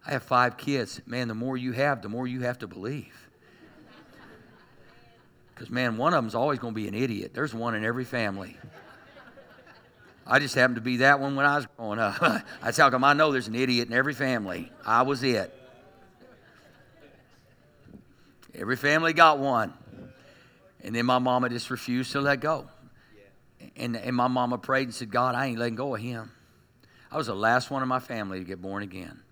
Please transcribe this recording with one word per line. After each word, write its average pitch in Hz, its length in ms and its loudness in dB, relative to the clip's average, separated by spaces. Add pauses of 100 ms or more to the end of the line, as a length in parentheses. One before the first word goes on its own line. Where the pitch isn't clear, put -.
I - 60 -4
have 131 100 -2
five 123 340 2
kids. 131 480 -4
Man, 120 240 -6
the 113 60 -6
more 127 240 -4
you 123 140 -4
have, 135 280 0
the 101 80 -10
more 120 180 -6
you 127 140 -6
have 123 200 -4
to 110 60 -10
believe. 113 640 -12 (2250)
'Cause, 113 120 -16
man, 120 300 0
one 160 160 4
of 139 80 4
them's 110 120 -4
always 131 240 0
gonna 117 140 -6
be 107 160 -4
an 101 60 -6
idiot. 117 400 -4
There's 143 180 -4
one 117 220 -4
in 107 100 -4
every 120 220 -2
family. 98 500 -4 (1700)
I 131 140 4
just 143 160 0
happened 127 220 4
to 113 40 -6
be 123 180 -2
that 139 200 6
one 139 160 -2
when 139 100 0
I 143 120 4
was 123 100 -2 (100)
growing 110 220 -6
up. 107 220 0
<laughs> - 420 -2
That's 113 140 -2
how 143 140 6
come 127 120 0
I 143 100 6
know 151 200 4
there's 127 160 -2
an 110 80 -6
idiot 123 320 0
in 113 40 -8
every 135 220 2
family. 104 560 -4 (160)
I 113 160 6
was 131 220 0
it. 110 280 0 (3000)
Every 120 220 -4
family 156 360 2
got 156 280 8
one. 117 340 0 (1040)
And 110 140 -8
then 117 120 0
my 127 120 4
mama 123 300 2
just 120 220 -6
refused 127 420 -4
to 143 80 0
let 139 200 2
go. 151 280 -2 (1080)
And, 120 220 -6
and 120 180 -4
my 123 140 4
mama 123 300 0
prayed 135 260 0
and 117 100 -10
said, 113 160 -10
"God, 123 240 2
I 135 120 -2
ain't 120 120 -4
letting 117 160 -2
go 127 220 -4
of 101 40 -6
him." 117 300 -10 (800)
I - 60 -6
was 147 100 -2
the 110 80 -4
last 113 380 2
one 135 100 -2
in 131 60 -4
my 127 120 0
family 104 380 -8
to 92 60 -8
get 90 180 -12
born 98 220 -8
again. 90 360 -14 (120)